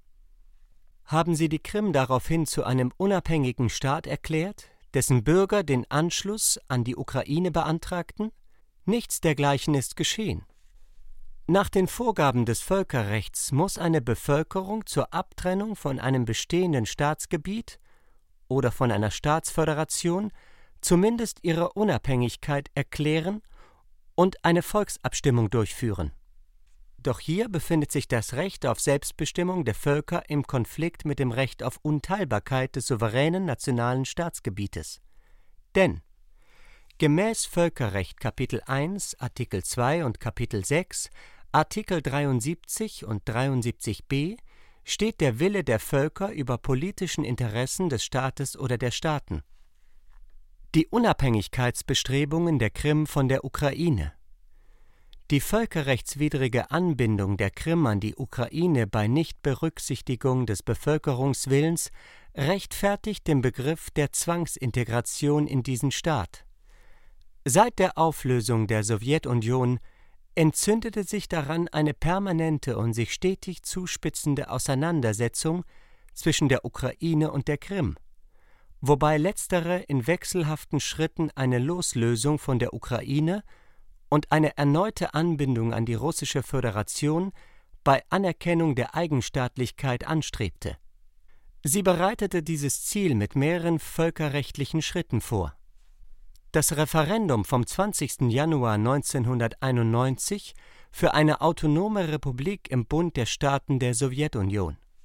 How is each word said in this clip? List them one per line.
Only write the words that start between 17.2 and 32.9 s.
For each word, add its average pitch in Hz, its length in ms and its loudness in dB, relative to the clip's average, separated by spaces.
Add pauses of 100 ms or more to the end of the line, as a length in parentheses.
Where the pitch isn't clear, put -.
oder 127 240 2
von 123 180 2
einer 104 220 2
Staatsföderation 160 1200 0 (500)
zumindest 214 600 2
ihre 165 300 0
Unabhängigkeit 139 1000 0
erklären 156 680 0 (720)
und 185 300 4
eine 170 180 4
Volksabstimmung 127 880 0
durchführen. 104 600 -2 (840)
Doch 123 200 -2
hier 202 300 -2
befindet 160 420 0
sich - 180 -2
das 117 260 -2
Recht 165 320 -4
auf 117 120 0
Selbstbestimmung 165 840 0
der 113 100 0
Völker 147 540 0
im 147 180 0
Konflikt 147 580 -4
mit 147 140 -2
dem 131 140 0
Recht 127 300 -2
auf 123 200 -6
Unteilbarkeit 135 920 0
des 135 120 -4
souveränen 135 580 2